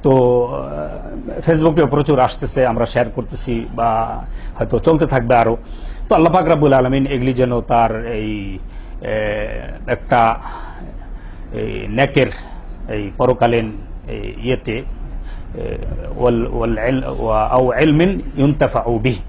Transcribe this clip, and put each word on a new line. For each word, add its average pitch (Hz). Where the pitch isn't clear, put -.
তো, 123
এ, 160
Facebook-এও 160
প্রচুর 143
আসতেছে, 127
আমরা 117
শেয়ার 120
করতেছি 120
বা 113
হয়তো 117
চলতে 151
থাকবে 123
আরো। 117
তো 220
আল্লাহ 165
পাক 180
রাব্বুল 151
আলামিন 131
এগুলি 131
যেন 123
তার 113
এই, 107
এ, 107
একটা 120
এই 110
নেকের 131
এই 104
পরকালীন 120
এই 104
ইয়েতে, 120
এ, 131
ওয়াল, 117
ওয়াল 113
ইল-, 131
ওয়া, 110
আও 123
ইলমিন 165
ইউনতাফাউ 123
বিহি 113